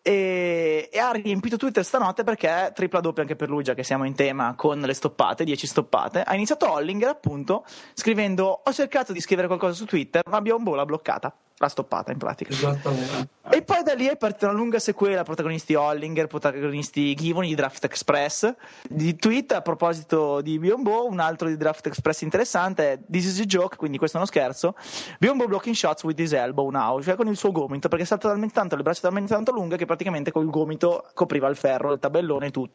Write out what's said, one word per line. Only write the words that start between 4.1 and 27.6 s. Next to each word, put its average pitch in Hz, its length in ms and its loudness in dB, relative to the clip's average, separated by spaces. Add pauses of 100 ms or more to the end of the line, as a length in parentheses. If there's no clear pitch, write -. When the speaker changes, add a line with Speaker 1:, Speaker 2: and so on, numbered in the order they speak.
Speaker 1:
tema 135 400 2
con 147 240 0
le 135 140 -2
stoppate, 135 500 0
dieci 147 240 -2
stoppate. - 560 0
Ha - 100 -2
iniziato 202 380 0
Hollinger, 190 380 0
appunto, 151 560 -2 (280)
scrivendo: 190 680 0
"Ho 269 100 2
cercato 269 380 0
di 175 80 -6
scrivere 180 280 0
qualcosa 180 260 0
su 202 120 -8
Twitter, 170 440 0
ma 208 120 0
Biombo 226 340 0
l'ha 143 100 0
bloccata." 147 480 -4 (280)
L'ha 143 60 4
stoppata, - 460 -4
in - 40 -6
pratica. - 360 -6
Speaker 2:
Esattamente. 135 760 -2 (220)
Speaker 1:
E 320 140 6
poi 349 200 2
da 294 100 2
lì 254 120 0
è 294 100 2
partita 208 320 0
una 202 100 2
lunga 233 220 0
sequela, 196 440 0
protagonisti 160 500 -2
Hollinger, 151 540 2
protagonisti 143 880 -2
Givoni 165 340 0
di 156 60 -2
Draft 139 280 -2
Express, 147 680 0 (380)
di 160 300 0
tweet 247 340 2
a 190 100 2
proposito 160 800 0
di 156 180 -2
Biombo, 220 480 2
un 190 140 -4
altro 165 300 0
di 156 80 -2
Draft 156 300 0
Express 156 340 -2
interessante 175 720 2
è: 135 60 -4 (120)
"This 180 140 2
is 190 160 0
a - 20 2
joke", 185 320 0
quindi 147 220 -4
questo 151 180 0
è 165 60 0
uno 196 80 0
scherzo, 143 440 0 (460)
"Biombo 247 280 2
blocking 214 280 -2
shots 156 280 0
with 160 160 -2
his 160 120 0
elbow 135 380 0
now", 131 320 0
cioè 185 160 0
con 226 100 2
il 208 80 0
suo 202 160 2
gomito, 143 380 -2